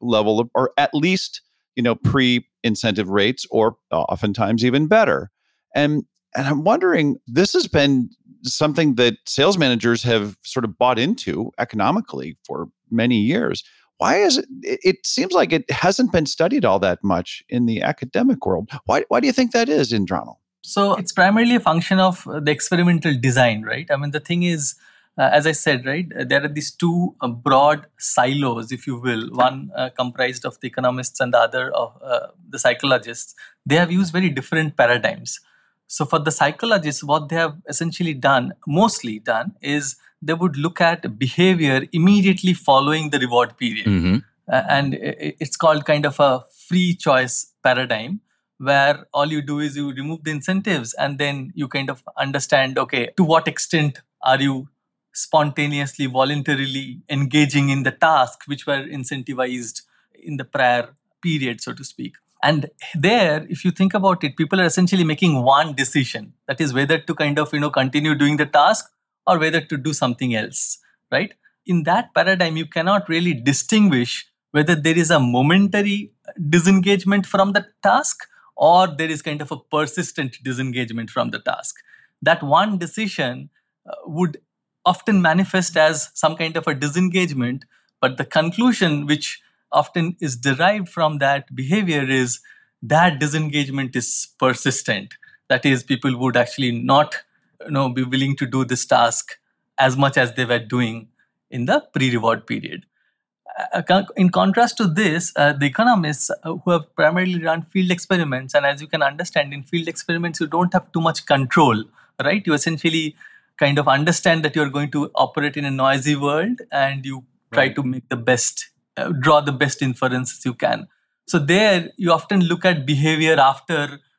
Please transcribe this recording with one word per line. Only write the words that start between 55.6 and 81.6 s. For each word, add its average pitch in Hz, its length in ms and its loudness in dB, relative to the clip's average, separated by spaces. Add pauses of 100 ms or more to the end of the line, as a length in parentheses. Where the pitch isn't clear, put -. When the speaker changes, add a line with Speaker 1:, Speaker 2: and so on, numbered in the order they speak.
Speaker 2:
voluntarily 135 1000 -2
engaging 139 640 2
in 139 120 -2
the 131 80 0
task 147 560 2
which 139 200 -10
were 139 180 -2
incentivized 127 1000 -8 (320)
in 151 220 -12
the 131 80 -8
prior 123 460 0 (320)
period, 139 380 -4
so 127 120 -10
to 131 120 -16
speak. - 300 -14 (280)
And 160 280 0 (240)
there, 170 540 2
if - 160 -10
you 185 60 4
think 185 240 0
about 190 280 2
it, 147 140 -4
people 170 240 0
are 180 40 4
essentially 180 400 2
making 156 380 2
one 139 320 4
decision, 127 600 -4 (120)
that 131 140 -6
is 147 120 0
whether 147 260 2
to 156 160 -6
kind 147 240 0
of, 151 140 -2
you 147 80 -2
know, 147 100 -2
continue 143 440 0
doing 143 220 2
the 147 100 0
task 147 440 2 (360)
or 180 120 4
whether 160 220 0
to 151 160 -8
do 143 160 -4
something 123 420 -2
else, - 440 -6 (320)
right? 151 220 -2 (340)
In 175 180 0
that 196 300 0
paradigm, 180 420 2
you 160 100 -4
cannot 185 420 -2
really 170 260 0
distinguish 135 920 2 (260)
whether 151 220 2
there 160 220 0
is 165 140 2
a 165 80 6
momentary 190 920 2 (360)
disengagement 190 800 4
from 196 260 2
the - 140 0 (160)
task 226 440 0 (300)
or 175 300 6
there 160 240 -4
is 156 120 -6
kind 147 200 -6
of 143 80 -12
a 156 60 -6
persistent 151 880 -4
disengagement 123 640 -6
from 117 200 -2
the - 100 -10
task. - 340 -6 (480)